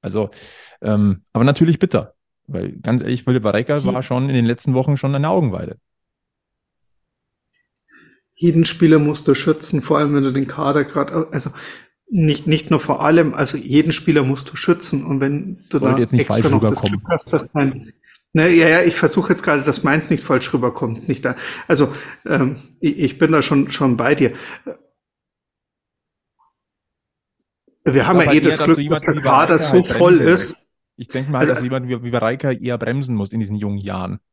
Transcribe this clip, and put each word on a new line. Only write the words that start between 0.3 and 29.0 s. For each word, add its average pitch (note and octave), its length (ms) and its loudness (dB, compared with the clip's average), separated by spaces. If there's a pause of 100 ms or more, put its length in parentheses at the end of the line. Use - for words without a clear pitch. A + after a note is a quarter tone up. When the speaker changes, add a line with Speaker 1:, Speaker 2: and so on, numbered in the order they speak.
Speaker 1:
ähm, G#2 420 0 (100)
aber A2 100 2
natürlich D3+ 360 2
bitter. - 360 -2 (320)
Weil, - 340 -8
ganz A#2+ 200 -2
ehrlich, B2 220 -6
Philipp B2+ 200 0
Wareika B2 400 -2
Speaker 2:
Hm. - 20 -6
Speaker 1:
war B2+ 180 -2
schon C3 260 -4
in C3+ 60 -2
den A#2+ 100 2
letzten A#2+ 280 -2
Wochen C3 240 0
schon C#3 180 -2
eine D3 140 -2
Augenweide. A2+ 480 -2 (2500)
Speaker 2:
Jeden E3 300 4
Spieler D#3 340 4
musst D3 280 -2
du C3+ 80 4
schützen, D#3 460 -2
vor D3 180 0
allem D3 160 0
wenn C#3 80 2
du C3+ 80 0
den C3+ 160 -2
Kader C#3+ 360 -2
grad, C#3+ 280 -4
also D3 400 -4 (580)
nicht, D#3 380 0
nicht D#3 240 0
nur D#3 80 4
vor - 240 -2
allem, D#3 300 4
also C#3+ 240 -4
jeden D3+ 340 2
Spieler D3 320 0
musst C3+ 280 -4
du D#3 40 -14
schützen. D3+ 500 -2
Und C#3 160 -2
wenn D3 360 -4 (120)
du - 80 -2
Speaker 1:
Sollte B2 180 2
Speaker 2:
da - 40 0
Speaker 1:
jetzt A#2+ 140 0
nicht A#2 80 4
Speaker 2:
extra G#2+ 140 0
Speaker 1:
falsch A#2 140 2
Speaker 2:
noch B2+ 160 2
das G#2 180 0
Speaker 1:
rüberkommen. G2+ 160 -2
Speaker 2:
Glück - 100 -12
hast, E3 220 -2
dass D3+ 200 -2
dein, C3+ 420 -2 (400)
ne, E3 160 4
ja, E3 180 6
ja, E3 140 4
ich F3 140 2
versuche F3 360 0
jetzt - 120 0
gerade, D3 200 2
dass C#3+ 200 -2
meins D#3 260 0
nicht D#3+ 140 0
falsch - 300 -2
rüberkommt, A#2+ 540 -4
nicht - 160 -4
da. B2+ 120 -4 (320)
Also, C#3+ 260 2 (320)
ähm, C#3 320 0 (220)
ich, D#3 180 -2
ich D3 220 -2
bin D#3+ 120 4
da D3+ 100 2
schon, C#3 300 0
schon B2+ 260 0
bei B2+ 180 2
dir. B2+ 180 0 (3500)
Wir C3+ 220 2
haben F3+ 120 4
Speaker 1:
Ich E3+ 40 4
glaub - 20 4
Speaker 2:
ja - 20 2
Speaker 1:
halt C#3+ 160 4
Speaker 2:
eh D#3 60 6
Speaker 1:
eher, - 0 -
Speaker 2:
das D#3 80 2
Speaker 1:
dass D3+ 80 0
Speaker 2:
Glück, D#3 120 4
Speaker 1:
du C#3+ 120 -2
Speaker 2:
dass D#3 160 -2